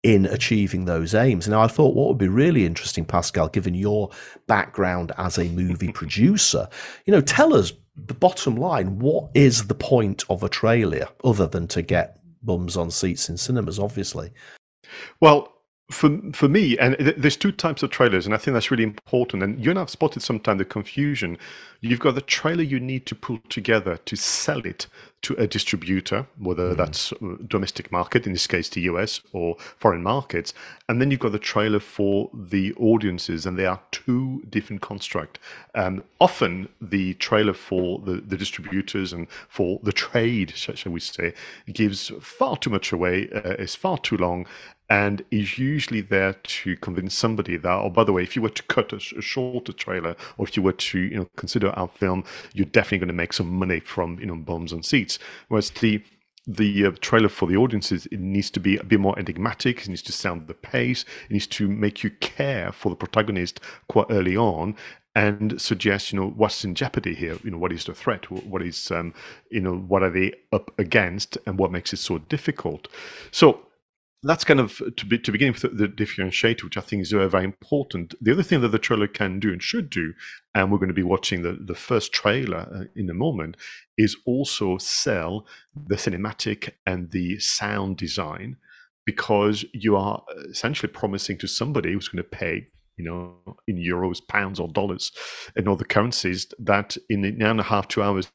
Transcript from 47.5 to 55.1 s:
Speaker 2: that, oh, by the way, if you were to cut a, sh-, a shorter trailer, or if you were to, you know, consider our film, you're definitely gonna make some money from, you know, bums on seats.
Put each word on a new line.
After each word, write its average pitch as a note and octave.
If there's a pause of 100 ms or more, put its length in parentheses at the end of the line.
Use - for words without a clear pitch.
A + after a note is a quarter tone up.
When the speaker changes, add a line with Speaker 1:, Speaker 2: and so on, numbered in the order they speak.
Speaker 2:
that, F2+
oh, G2
by G2+
the G2+
way, F#2
if F2+
you B2
were A2
to -
cut -
a, G#2+
sh-, -
a -
shorter B2+
trailer, E2+ (220)
or G#2
if -
you G2+
were F#2
to, -
you F#2+
know, F#2
consider G2
our F#2
film, F#2 (300)
you're G2
definitely G2+
gonna F2
make F2
some F2+
money F#2
from, E2+
you -
know, F2+
bums E2
on E2
seats. - (300)